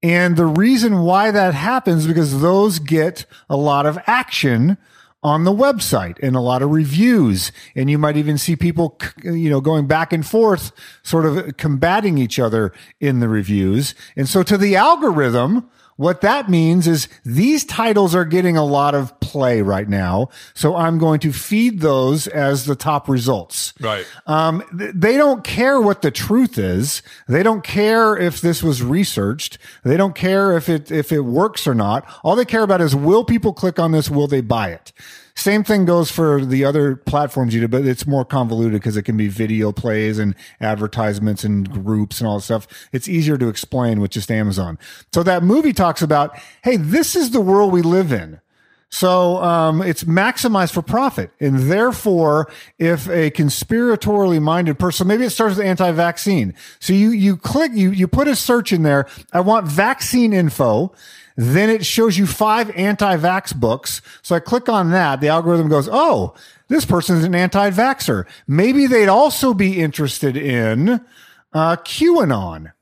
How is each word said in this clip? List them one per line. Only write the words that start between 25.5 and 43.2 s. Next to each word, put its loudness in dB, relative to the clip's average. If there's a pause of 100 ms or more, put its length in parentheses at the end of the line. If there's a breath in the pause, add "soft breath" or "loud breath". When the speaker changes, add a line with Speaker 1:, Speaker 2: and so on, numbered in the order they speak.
Speaker 1:
what 0
the 2
truth 0
is. -2 (240 loud breath)
They 2
don't 0
care 0
if -2
this 0
was 0
researched. -2 (240 loud breath)
They 2
don't 0
care 2
if -4
it, -2
if -2
it 0
works -2
or 0
not. 0 (200 loud breath)
All 2
they 2
care 0
about 2
is, 2
will 2
people 0
click -4
on 0
this? 0
Will 0
they 0
buy -2
it? -16 (400 loud breath)
Same 0
thing 2
goes 2
for 0
the 0
other 0
platforms -2
you 0
do, -2
but 0
it's -2
more -2
convoluted -2
'cause -4
it -4
can -2
be 0
video -2
plays -4
and -2 (240 loud breath)
advertisements -4
and -2
groups -4
and -4
all -2
that -6
stuff. -4 (240 loud breath)
It's -8
easier 0